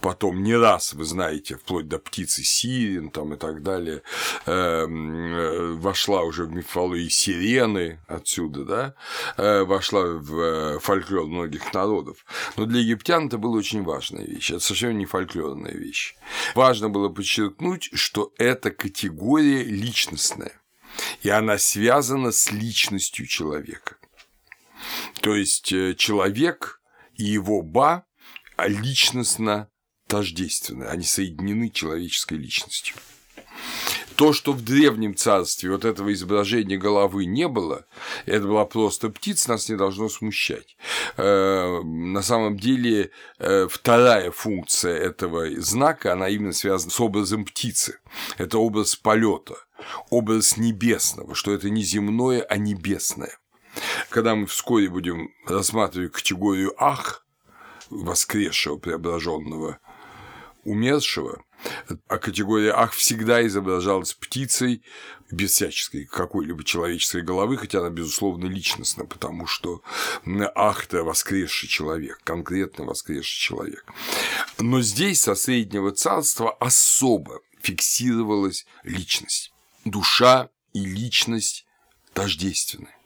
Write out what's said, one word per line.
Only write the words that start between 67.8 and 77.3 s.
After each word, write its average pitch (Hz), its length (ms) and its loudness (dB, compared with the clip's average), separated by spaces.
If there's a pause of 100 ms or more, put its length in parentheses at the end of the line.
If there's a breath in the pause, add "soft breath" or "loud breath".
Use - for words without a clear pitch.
она, 87 100 -2
безусловно, 85 560 -2
личностна, - 580 -4
потому - 420 -8
что, 87 360 -6 (420 loud breath)
м, 98 180 -2 (120)
Ах — 104 320 2
это 85 180 0
воскресший 82 640 -2
человек, 78 560 -4
конкретно 87 600 -4
воскресший - 560 -6
человек. - 440 -6 (760 loud breath)
Но 120 220 4
здесь 127 420 2
со 104 120 4
Среднего 101 580 0
Царства - 580 2
особо - 880 4 (200)